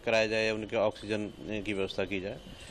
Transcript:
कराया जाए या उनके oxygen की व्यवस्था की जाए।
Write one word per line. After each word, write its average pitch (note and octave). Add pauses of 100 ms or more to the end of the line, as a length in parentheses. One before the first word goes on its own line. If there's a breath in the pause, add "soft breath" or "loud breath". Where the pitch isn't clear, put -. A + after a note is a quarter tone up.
कराया A2
जाए A2
या A2
उनके G#2+
oxygen G#2 (380)
की G#2+
व्यवस्था F#2+
की F#2+
जाए। G2 (340 loud breath)